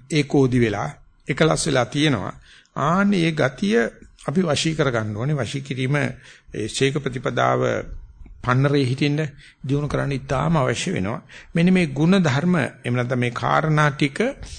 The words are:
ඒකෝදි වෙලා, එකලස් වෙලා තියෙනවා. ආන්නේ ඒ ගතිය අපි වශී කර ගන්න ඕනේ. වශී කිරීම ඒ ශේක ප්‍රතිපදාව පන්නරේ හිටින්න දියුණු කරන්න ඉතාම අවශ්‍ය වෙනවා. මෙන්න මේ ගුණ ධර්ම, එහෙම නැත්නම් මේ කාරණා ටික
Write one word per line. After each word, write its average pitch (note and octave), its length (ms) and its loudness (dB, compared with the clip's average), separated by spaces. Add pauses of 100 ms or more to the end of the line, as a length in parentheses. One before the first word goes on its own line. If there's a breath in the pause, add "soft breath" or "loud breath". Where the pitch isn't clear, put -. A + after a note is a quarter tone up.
ඒකෝදි C3+ 520 2
වෙලා, A2+ 300 0 (380)
එකලස් D#3 380 2
වෙලා C3 220 2
තියෙනවා. C#3+ 460 0 (460 loud breath)
ආන්නේ F#3 420 2
ඒ D#3+ 120 2
ගතිය D3+ 420 0 (440)
අපි D3+ 220 0
වශී D#3+ 340 0
කර D3 140 0
ගන්න A2 260 -2
ඕනේ. C3+ 200 -2
වශී C3+ 280 -4
කිරීම C3+ 320 -2
ඒ - 720 -6
ශේක C3+ 280 0
ප්‍රතිපදාව B2+ 680 -2 (760)
පන්නරේ C#3 460 2
හිටින්න C#3+ 340 0 (400 loud breath)
දියුණු C#3+ 280 -2
කරන්න C#3 240 -2
ඉතාම C#3 440 -2
අවශ්‍ය B2+ 360 0
වෙනවා. G2 300 -4 (280 loud breath)
මෙන්න F3 240 4
මේ F3+ 140 4
ගුණ D3+ 300 2
ධර්ම, E3+ 380 2
එහෙම B2 400 -2
නැත්නම් B2 240 0
මේ A#2+ 140 0
කාරණා D3 560 2
ටික C#3+ 300 -2 (400 loud breath)